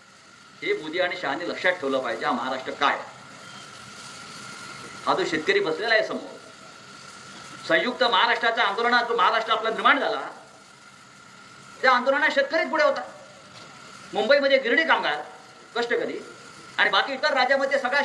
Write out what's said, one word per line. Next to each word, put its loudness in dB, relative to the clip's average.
हे 0
मोदी -4
आणि 0
शहाने -4
लक्षात 2
ठेवलं 0
पाहिजे, -4
हा 2
महाराष्ट्र -4
काय, 2
हा 2
जो 0
शेतकरी 0
बसलेला 0
आहे 4
समोर, -8
संयुक्त 2
महाराष्ट्राच्या 4
आंदोलनात 2
जो -2
महाराष्ट्र 4
आपला 0
निर्माण 4
झाला, -2
त्या 6
आंदोलनात 4
शेतकरीच 0
पुढे 2
होता. 2
मुंबईमध्ये 4
गिरणी 2
कामगार, 0
कष्टकरी -2
आणि 4
बाकी 2
इतर 0
राज्यामध्ये 2
सगळा 0